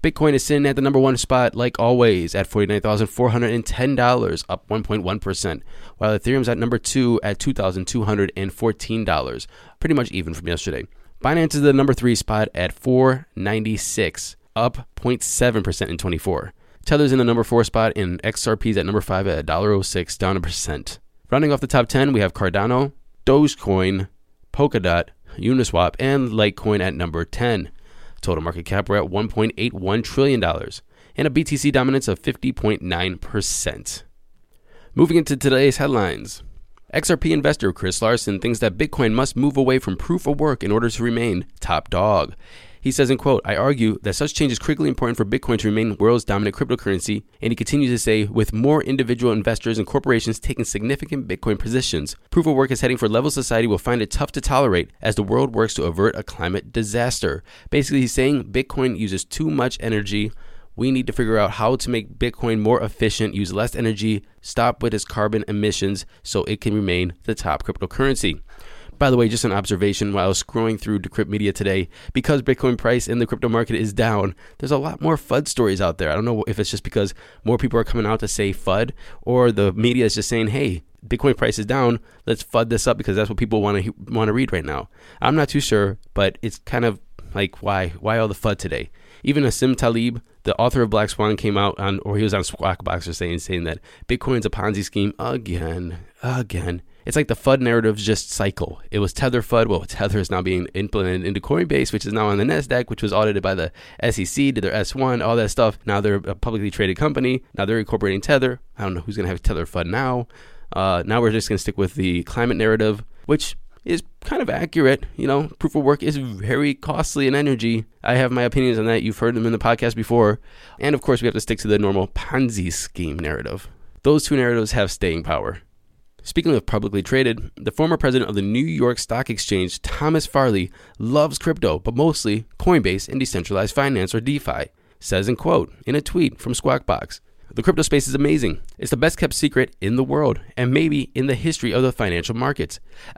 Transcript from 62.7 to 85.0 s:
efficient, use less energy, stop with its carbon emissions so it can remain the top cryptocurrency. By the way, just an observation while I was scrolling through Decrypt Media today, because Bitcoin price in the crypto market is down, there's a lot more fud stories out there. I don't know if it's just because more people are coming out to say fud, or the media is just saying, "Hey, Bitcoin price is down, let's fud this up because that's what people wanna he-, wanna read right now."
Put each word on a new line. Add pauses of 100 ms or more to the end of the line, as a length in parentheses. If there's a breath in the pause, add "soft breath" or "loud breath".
efficient,
use
less
energy, (160 soft breath)
stop
with
its
carbon
emissions (180 soft breath)
so
it
can
remain
the
top
cryptocurrency. (600 loud breath)
By
the
way,
just
an
observation
while
I
was
scrolling
through
Decrypt
Media
today, (260 loud breath)
because
Bitcoin
price
in
the
crypto
market
is
down, (240 loud breath)
there's
a
lot
more
fud
stories
out
there.
I
don't
know
if
it's
just
because (300 loud breath)
more
people
are
coming
out
to
say
fud, (280 loud breath)
or
the
media
is
just
saying,
"Hey, (260)
Bitcoin
price
is
down, (260 soft breath)
let's
fud
this
up
because
that's
what
people
wanna
he-, (140)
wanna
read
right
now." (320 loud breath)